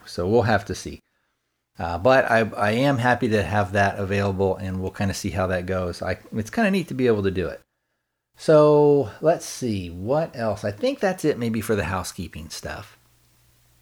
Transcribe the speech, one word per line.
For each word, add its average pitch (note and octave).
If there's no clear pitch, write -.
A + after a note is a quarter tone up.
So F2
we'll A2+
have G#2
to -
see. -
Uh, E2+
but B2+
I, A2+
I G#2
am C3+
happy B2
to G#2+
have F#2+
that G2+
available, G2
and F#2
we'll F2+
kinda F#2+
see G2
how F#2
that F2+
goes. F2+
I, F#2
it's G#2+
kinda G#3
neat F3+
to -
be B2+
able G#2
to G2
do F2+
it. -
So D3
let's D#3
see, G2+
what A#2
else? A2
I G#2
think C4
that's F#3
it C#3
maybe A2+
for G#2+
the F#2+
housekeeping E2+
stuff. -